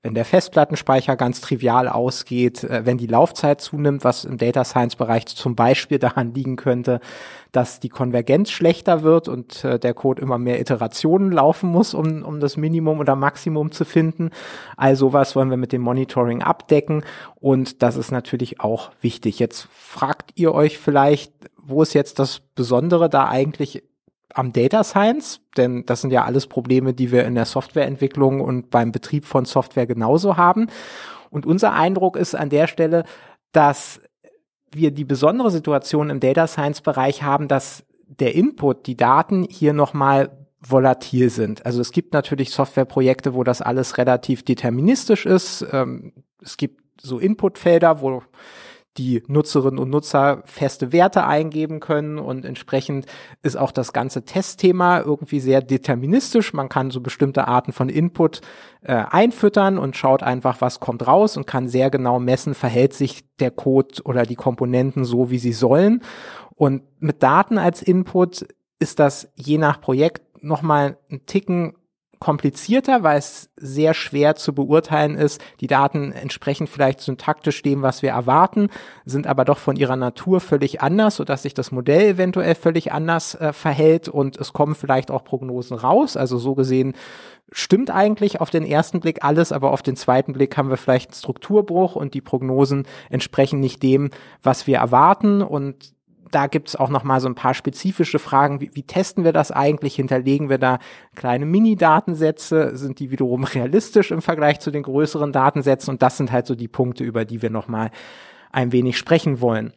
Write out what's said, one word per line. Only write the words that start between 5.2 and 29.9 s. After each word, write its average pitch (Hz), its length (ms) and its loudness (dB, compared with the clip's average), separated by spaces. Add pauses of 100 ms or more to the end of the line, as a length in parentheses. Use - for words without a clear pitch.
zum - 300 -6
Beispiel 131 420 2
daran 120 380 -2
liegen 131 200 -4
könnte, 123 440 -2 (520)
dass - 280 0
die 123 100 -8
Konvergenz 127 640 0
schlechter 170 500 2
wird 160 260 4
und, - 360 -10
äh, 127 160 0
der 120 160 0
Code 131 260 -2
immer 131 160 -2
mehr 120 240 -2
Iterationen 156 720 0
laufen 165 400 2
muss, 185 240 2
um, 156 260 -2
um 151 180 -10
das 143 180 -2
Minimum 156 420 0
oder 139 160 2
Maximum 151 560 -2
zu - 140 -4
finden. 160 440 0 (480)
All 135 180 4
sowas 135 400 2
wollen 135 140 2
wir 127 80 -2
mit 123 140 -4
dem 123 100 -2
Monitoring 123 600 -2
abdecken 151 600 0 (360)
und 131 420 0
das 123 140 2
ist 131 160 -6
natürlich 123 480 -6
auch 110 320 -4 (100)
wichtig. 113 380 -4
Jetzt - 320 -2
fragt - 640 -8
ihr 165 180 2
euch 151 240 2
vielleicht, 143 560 2 (320)
wo 139 160 0
ist 160 120 2
jetzt - 260 0
das 135 220 -2 (140)
Besondere 151 540 2
da 139 200 2
eigentlich 139 540 -4 (500)
am 127 180 -4
Data 135 320 2
Science? 226 560 0 (160)
Denn 123 300 0
das 120 160 -2
sind 135 100 -2
ja 120 140 4
alles 127 220 -2
Probleme, 127 460 0
die 123 160 -2
wir 123 140 4
in 117 120 -2
der 117 100 0
Softwareentwicklung 135 960 -2
und 127 280 -4
beim 117 220 2
Betrieb 143 320 -6
von 131 220 0
Software 127 420 -2
genauso 131 480 0